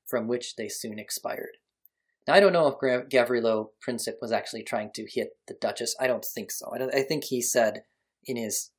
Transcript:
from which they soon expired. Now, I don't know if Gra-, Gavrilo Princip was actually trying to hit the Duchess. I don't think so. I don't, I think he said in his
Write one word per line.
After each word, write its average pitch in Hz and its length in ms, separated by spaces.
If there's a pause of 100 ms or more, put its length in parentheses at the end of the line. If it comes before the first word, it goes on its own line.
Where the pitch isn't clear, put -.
from 113 220
which 120 280
they 107 140
soon 107 280
expired. - 600 (680)
Now, 147 80
I 190 60
don't 196 140
know 160 140
if 135 100
Gra-, 127 280
Gavrilo 117 640 (160)
Princip 117 360
was 113 100
actually 107 320
trying 107 320
to 117 120
hit 113 240 (160)
the - 60
Duchess. - 460
I 131 80
don't 117 180
think - 260
so. - 220
I 120 40
don't, 131 180
I 135 80
think 151 220
he 123 160
said 117 420 (420)
in 127 120
his 107 420